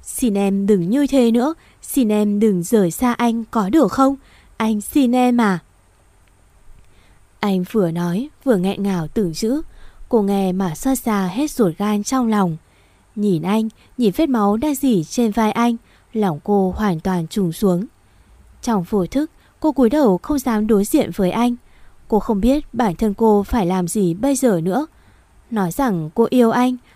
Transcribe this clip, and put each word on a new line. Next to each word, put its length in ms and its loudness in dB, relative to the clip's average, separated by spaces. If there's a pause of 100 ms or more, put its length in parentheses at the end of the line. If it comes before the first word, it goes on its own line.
Xin 340 -2
em 300 0
đừng 220 2
như 180 0
thế 240 2
nữa, 220 0 (280)
xin 280 -2
em 300 0
đừng 240 2
rời 280 2
xa 220 -2
anh 380 -2
có 180 -2
được 220 4
không? 240 2 (420)
Anh 240 -2
xin 340 0
em 260 4
à." 180 2 (1800)
Anh 320 -2
vừa 200 0
nói, 380 -4 (140)
vừa 120 2
nghẹn 280 -2
ngào 240 -2
từng 260 -2
chữ. 280 -2 (480)
Cô 120 2
nghe 300 0
mà 240 -4
xót 240 -2
xa 280 -2
hết 240 -4
ruột 260 0
gan 260 -2
trong 240 -2
lòng. 300 0 (580)
Nhìn 260 0
anh, 280 -2 (280)
nhìn 180 2
vết 140 2
máu 280 2
đang 180 -2
rỉ 280 0
trên 280 -2
vai 200 0
anh, 240 0 (380)
lòng 300 -2
cô 340 0
hoàn 220 -2
toàn 280 -4
trùng 240 -2
xuống. 340 0 (760)
Trong 220 -2
vô 220 -2
thức, 260 -4 (280)
cô 120 0
cúi 180 2
đầu 280 4
không 220 -4
dám 280 -2
đối 180 2
diện 300 0
với 160 0
anh. 240 0 (520)
Cô 120 2
không 220 -2
biết 320 0
bản 220 0
thân 180 -2
cô 300 4
phải 220 0
làm 220 0
gì 260 0
bây 220 0
giờ 280 2
nữa. 240 -2 (640)
Nói 200 -2
rằng 440 -2
cô 140 2
yêu 220 4
anh, 260 0 (180)